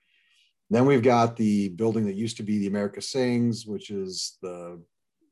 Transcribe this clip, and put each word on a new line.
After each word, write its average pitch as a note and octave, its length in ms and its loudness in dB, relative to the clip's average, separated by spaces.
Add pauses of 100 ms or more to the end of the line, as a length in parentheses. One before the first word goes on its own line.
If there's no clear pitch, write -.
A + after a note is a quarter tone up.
(680)
Then A#2+ 160 4
we've C3+ 180 6
got A#2 320 4
the G#2 340 2
building A2 360 0
that G2 100 -4
used A2+ 220 -6
to A2+ 60 -8
be G#2+ 160 -2
the G2 80 0
America G2+ 340 -4
Sings, A#2+ 680 0
which G2+ 240 -10
is F#2+ 500 -8
the, F2 400 -12 (500)